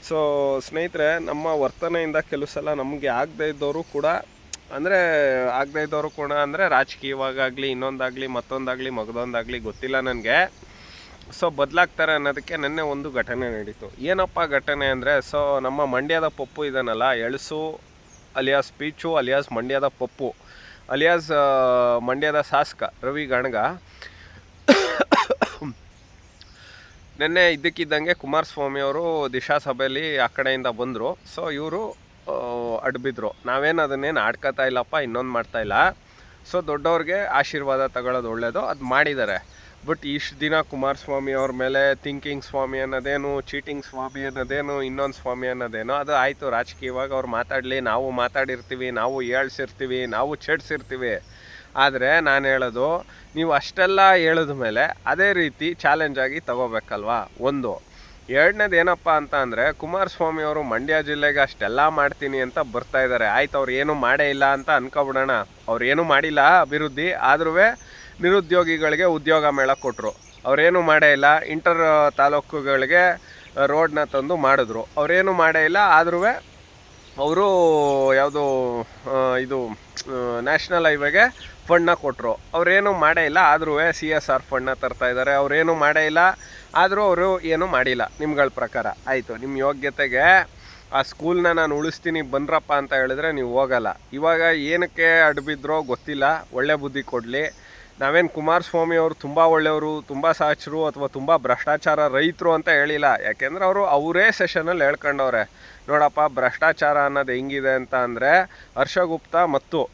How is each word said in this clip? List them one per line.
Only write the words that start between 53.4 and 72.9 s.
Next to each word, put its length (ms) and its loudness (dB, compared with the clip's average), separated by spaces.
ಅಷ್ಟೆಲ್ಲ 600 4
ಹೇಳಿದ 380 4
ಮೇಲೆ 460 -2
ಅದೇ 260 2
ರೀತಿ 420 -2
ಚಾಲೆಂಜ್ 440 0
ಆಗಿ 220 -2
ತಗೋಬೇಕಲ್ವಾ? 880 -4
ಒಂದು. 420 -2
ಎರಡನೇದು 460 4
ಏನಪ್ಪ 340 2
ಅಂತ 240 0
ಅಂದ್ರೆ, 380 0
ಕುಮಾರಸ್ವಾಮಿ 720 -4
ಅವರು 200 -2
ಮಂಡ್ಯ 400 -2
ಜಿಲ್ಲೆಗೆ 380 0
ಅಷ್ಟೆಲ್ಲ 480 0
ಮಾಡ್ತೀನಿ 500 -2
ಅಂತ 200 -4
ಬರ್ತಾ 440 -2
ಇದ್ದಾರೆ. 240 0
ಆಯ್ತು, 320 0
ಅವ್ರು 140 -2
ಏನೂ 220 0
ಮಾಡೇ 360 2
ಇಲ್ಲ 140 0
ಅಂತ 260 0
ಅನ್ಕೊಬಿಡೋಣ. 640 0
ಅವ್ರು 160 0
ಏನೂ 200 2
ಮಾಡಿಲ್ಲ 560 6
ಅಭಿವೃದ್ಧಿ, 520 -2
ಆದ್ರೂ 440 2
ನಿರುದ್ಯೋಗಿಗಳಿಗೆ 800 2
ಉದ್ಯೋಗ 420 2
ಮೇಳ 260 2
ಕೊಟ್ರು. 380 -4
ಅವ್ರೇನು 380 4
ಮಾಡೇ 300 6
ಇಲ್ಲ. 280 6
ಇಂಟರ್ 760 4
ತಾಲೂಕುಗಳಿಗೆ 1040 2